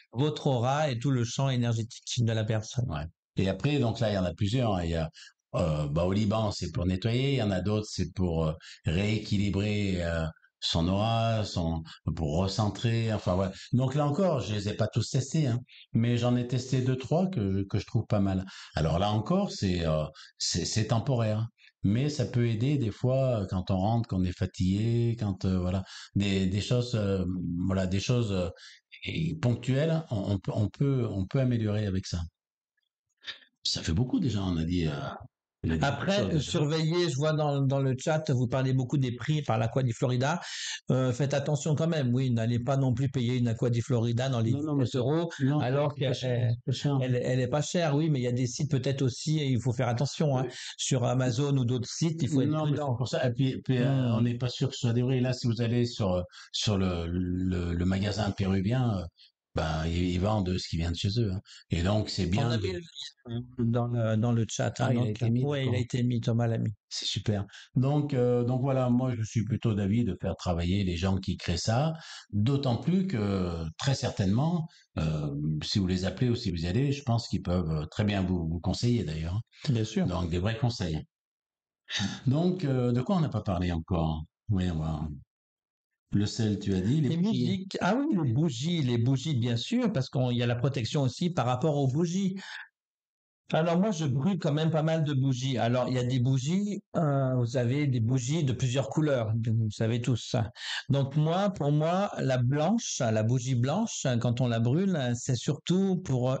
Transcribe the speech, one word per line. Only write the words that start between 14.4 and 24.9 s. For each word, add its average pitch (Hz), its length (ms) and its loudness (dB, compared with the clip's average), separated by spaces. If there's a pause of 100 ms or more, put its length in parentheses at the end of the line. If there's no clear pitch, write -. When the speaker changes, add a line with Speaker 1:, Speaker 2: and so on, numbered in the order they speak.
Speaker 2:
je 101 140 -4
les 101 140 -2
ai 101 60 -2
pas 107 140 0
tous - 200 -2
testés, - 380 0
hein, 120 140 0 (320)
mais 120 260 2
j'en 123 180 2
ai 123 100 0
testé 131 360 0
deux, 127 140 0
trois 175 320 0
que, 98 420 0
que 104 80 0
je - 80 -4
trouve 107 200 0
pas 104 140 2
mal. 95 240 0 (300)
Alors 78 240 2
là 101 140 2
encore, 170 400 0
c'est, 87 340 0
euh, 78 180 0 (320)
c'est, - 280 -2
c'est 110 240 -2
temporaire, 113 580 0 (380)
mais 117 240 2
ça 147 160 -2
peut 120 240 0
aider 120 280 0
des 113 140 -2
fois, 127 520 0
euh, 95 60 -2
quand 92 220 -2
on 98 60 2
rentre, 113 320 2
qu'on 92 160 0
est 90 120 -2
fatigué, 113 840 0